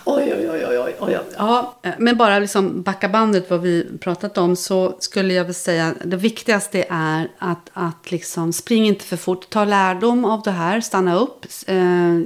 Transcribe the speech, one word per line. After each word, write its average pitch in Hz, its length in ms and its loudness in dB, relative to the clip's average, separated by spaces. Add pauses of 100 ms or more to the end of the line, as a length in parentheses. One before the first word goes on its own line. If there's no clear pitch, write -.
Oj, 285 340 2
oj, - 120 -2
oj, - 160 -4
oj, 247 120 0
oj, - 200 -4
oj. 190 180 0 (200)
Ja, 240 460 0
eh, 175 140 -4
men 233 200 2
bara 208 220 4
liksom 196 420 0
backa 190 280 -2
bandet 208 400 2
vad 175 120 0
vi 170 260 0 (120)
pratat 190 380 -4
om, 180 180 4
så 185 440 0
skulle 190 340 -2
jag 180 120 2
väl 175 80 -6
säga 165 400 0 (120)
det 180 120 -2
viktigaste 208 720 0
är 160 380 -2 (100)
att, 175 360 -6
att 170 380 -6
liksom 165 420 -4
spring 220 340 2
inte 202 180 0
för 175 120 -6
fort, 185 320 -4
ta 208 160 2
lärdom 202 600 2
av 214 160 0
det 208 100 -2
här, 185 300 0
stanna 185 340 2
upp, 233 300 0
s-, - 180 -16
eh, 180 640 4